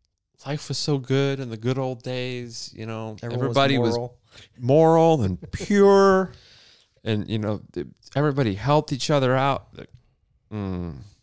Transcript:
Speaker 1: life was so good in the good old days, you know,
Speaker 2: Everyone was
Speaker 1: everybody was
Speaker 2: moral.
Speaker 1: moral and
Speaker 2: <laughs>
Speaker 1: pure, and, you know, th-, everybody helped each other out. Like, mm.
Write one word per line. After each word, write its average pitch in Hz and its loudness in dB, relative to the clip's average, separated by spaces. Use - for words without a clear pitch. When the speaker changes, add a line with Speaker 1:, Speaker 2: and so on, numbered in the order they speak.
Speaker 1:
life 147 -8
was 139 -6
so 147 -2
good 135 -2
in 127 -10
the 113 -8
good 123 -4
old 131 -6
days, 123 -10
you 110 -12
know, 110 -10
Speaker 2:
Everyone 123 -4
was 120 -2
Speaker 1:
everybody 139 2
was 117 0
Speaker 2:
moral. 120 -10
Speaker 1:
moral 160 4
and 92 -2
Speaker 2:
<laughs> - -18
Speaker 1:
pure, 196 4
and, 107 -2
you 110 -4
know, 107 -4
th-, 73 -8
everybody 139 0
helped 147 0
each 135 -4
other 131 2
out. 135 -2
Like, - -18
mm. 92 -6